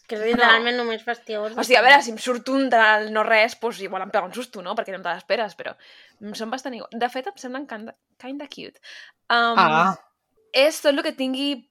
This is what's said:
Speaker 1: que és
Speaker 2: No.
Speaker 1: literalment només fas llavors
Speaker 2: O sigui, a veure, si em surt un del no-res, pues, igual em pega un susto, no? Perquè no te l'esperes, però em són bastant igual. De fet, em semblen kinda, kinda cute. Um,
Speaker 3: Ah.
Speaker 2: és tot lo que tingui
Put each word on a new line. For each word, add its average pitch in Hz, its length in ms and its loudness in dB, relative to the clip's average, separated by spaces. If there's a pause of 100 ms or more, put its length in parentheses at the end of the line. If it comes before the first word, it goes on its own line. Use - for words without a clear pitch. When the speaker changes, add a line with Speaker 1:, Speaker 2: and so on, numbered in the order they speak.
Speaker 1:
que 233 100 -10
és 214 60 -6
Speaker 2:
No. 220 60 -2
Speaker 1:
literalment 233 480 4
només 233 260 -4
fas 240 240 -8
llavors 214 320 -8
Speaker 2:
O - 60 0
sigui, 240 140 6
a 214 40 6
veure, 262 220 8
si 233 80 -8
em 220 60 -10
surt 240 320 -4
un 269 200 0
del 214 440 4
no-res, 220 420 2
pues, 226 240 -8
igual 190 220 -8
em 190 100 -12
pega 190 140 -2
un 180 80 -12
susto, 220 280 -12
no? 180 140 -8
Perquè 208 160 -6
no 185 100 -10
te 180 120 -10
l'esperes, 190 420 -4
però - 180 -12 (480)
em 208 140 -14
són 220 160 -10
bastant 262 240 -10
igual. 214 160 -14
De 233 180 -2
fet, 262 180 -10
em 392 100 -10
semblen 262 280 -12
kinda, 226 300 -16 (240)
kinda 277 300 -14
cute. - 320 -18 (480)
Um, 233 280 2
Speaker 3:
Ah. 175 400 4 (540)
Speaker 2:
és 302 300 2
tot 294 120 4
lo 294 100 -2
que 320 100 -4
tingui 262 580 -4